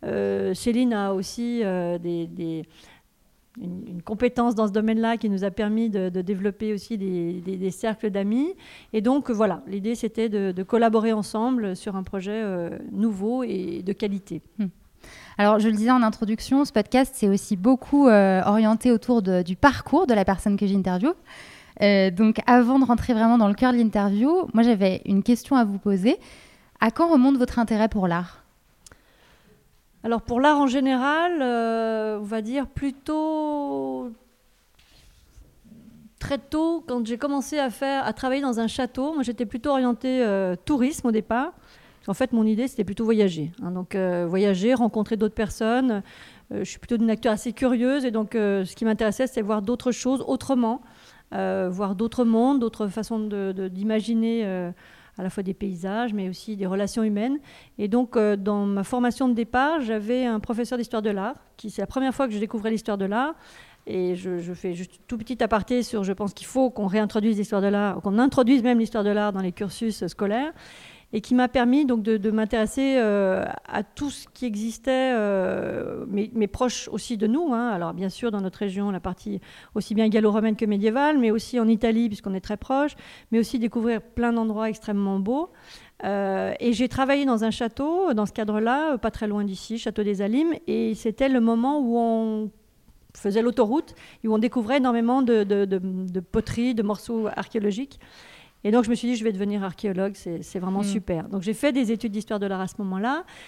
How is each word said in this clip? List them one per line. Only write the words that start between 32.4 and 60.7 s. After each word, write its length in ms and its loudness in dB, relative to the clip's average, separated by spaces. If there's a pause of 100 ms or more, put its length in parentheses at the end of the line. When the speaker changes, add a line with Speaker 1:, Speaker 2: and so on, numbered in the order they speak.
Speaker 1:
dire 260 -4
plutôt 1400 -4 (2000)
très 180 -4
tôt, 480 -2
quand 200 -4
j'ai 120 -4
commencé 420 -2
à 100 2
faire, 360 -2
à 60 -2
travailler 300 -2
dans 180 -2
un 80 0
château, 460 -4
moi, 100 0
j'étais 220 -4
plutôt 240 -6
orientée, 520 2
euh, 340 2 (100)
tourisme 420 0
au 40 2
départ. 420 -2 (540)
En 60 -2
fait, 200 -2
mon 120 4
idée, 220 2
c'était 180 -4
plutôt 200 -4
voyager, 460 2 (100)
hein. 100 -6
Donc, 220 -8
euh, 340 0
voyager, 460 2
rencontrer 420 0
d'autres 200 -2
personnes. 640 0 (500)
Euh, 80 -6
je 40 -4
suis 160 -12
plutôt 160 -4
une 140 2
acteur 240 0
assez 200 -6
curieuse 500 0
et 80 -2
donc, 240 -4
euh, 300 0
ce 100 -10
qui 80 -6
m'intéressait, 440 0
c'était 160 -4
voir 180 -2
d'autres 300 -2
choses 360 -2
autrement, 540 0 (540)
euh, 340 -2
voir 240 -2
d'autres 300 0
mondes, 360 4
d'autres 280 -2
façons 320 -4
de, 320 -4
de, 160 -4
d'imaginer, 800 0
euh, 260 -4 (480)
à 40 -6
la 60 -2
fois 140 -6
des 100 -4
paysages, 600 -4
mais 160 -4
aussi 260 -10
des 100 -6
relations 380 -2
humaines. 340 0 (400)
Et 120 -4
donc, 260 2
euh, 220 4
dans 280 0
ma 180 0
formation 440 0
de 60 4
départ, 480 0
j'avais 440 0
un 140 0
professeur 400 -4